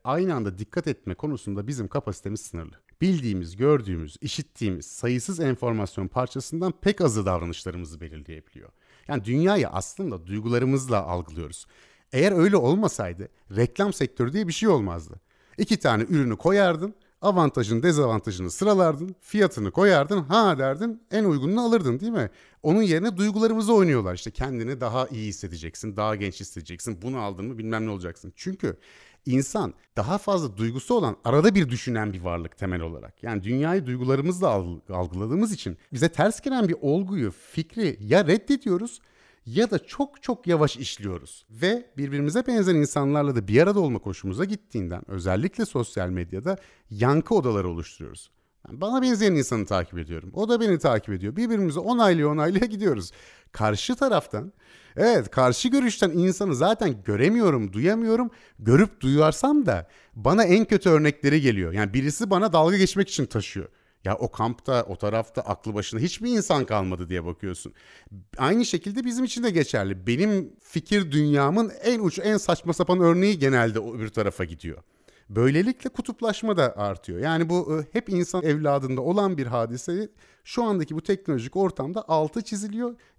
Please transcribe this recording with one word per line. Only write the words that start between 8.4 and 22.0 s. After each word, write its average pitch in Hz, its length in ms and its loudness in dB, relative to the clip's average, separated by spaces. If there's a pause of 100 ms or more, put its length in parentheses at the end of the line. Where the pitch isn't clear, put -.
Yani 127 180 -4
dünyayı 151 440 2
aslında 95 580 -8
duygularımızla 120 760 0
algılıyoruz. 80 640 -8 (460)
Eğer 160 200 2
öyle 196 260 4
olmasaydı 120 720 0 (260)
reklam 180 380 0
sektörü 127 400 -2
diye 202 140 -2
bir 165 60 -4
şey 220 160 0
olmazdı. 87 520 0 (360)
İki 151 220 0
tane 113 240 2
ürünü 135 340 0
koyardın, 185 580 2 (280)
avantajını, 135 600 2
dezavantajını 113 680 2
sıralardın, 185 680 2
fiyatını 156 500 0
koyardın, 185 520 4
ha 185 340 4
derdin, 156 440 -2 (100)
en 214 120 2
uygununu 175 380 2
alırdın, 190 380 2
değil 220 120 -6